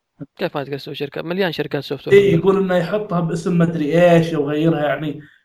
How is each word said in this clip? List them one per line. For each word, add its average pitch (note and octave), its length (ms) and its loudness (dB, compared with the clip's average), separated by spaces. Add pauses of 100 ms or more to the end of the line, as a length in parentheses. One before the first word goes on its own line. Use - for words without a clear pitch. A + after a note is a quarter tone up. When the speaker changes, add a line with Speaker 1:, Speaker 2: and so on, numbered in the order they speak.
(360)
Speaker 1:
كيف E3+ 200 -6
ما C#3 80 -4
تقدر C#3 140 -8
تسوي D3 160 -14
شركة؟ - 280 -8
مليان F3 300 -4
شركات D3 300 -6
سوفت - 260 -8
وير. G3 80 6
Speaker 2:
إيه، F#3+ 180 6
يقول F#3+ 220 2
إنه F#3 200 0
يحطها F3 440 -2
باسم E3+ 380 -2
مدري E3 520 4
إيش E3 220 4
وغيرها، D3+ 480 -2
يعني D3 400 -4 (240)